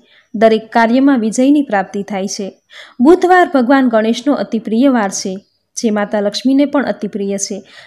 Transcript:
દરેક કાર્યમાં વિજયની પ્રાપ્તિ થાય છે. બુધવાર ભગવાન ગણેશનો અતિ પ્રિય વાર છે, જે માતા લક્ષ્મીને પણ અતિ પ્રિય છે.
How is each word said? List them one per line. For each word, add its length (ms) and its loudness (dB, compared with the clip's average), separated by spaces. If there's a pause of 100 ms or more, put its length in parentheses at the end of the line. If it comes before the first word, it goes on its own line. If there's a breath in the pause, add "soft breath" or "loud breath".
(340 soft breath)
દરેક 380 2
કાર્યમાં 460 2
વિજયની 440 2
પ્રાપ્તિ 400 -4
થાય 240 -6
છે. 340 -12 (400 loud breath)
બુધવાર 540 4
ભગવાન 340 2
ગણેશનો 440 0
અતિ 260 -4
પ્રિય 300 0
વાર 220 0
છે, 280 -8 (380)
જે 140 -2
માતા 300 -2
લક્ષ્મીને 460 0
પણ 180 -2
અતિ 240 -6
પ્રિય 300 -6
છે. 240 -10 (240 loud breath)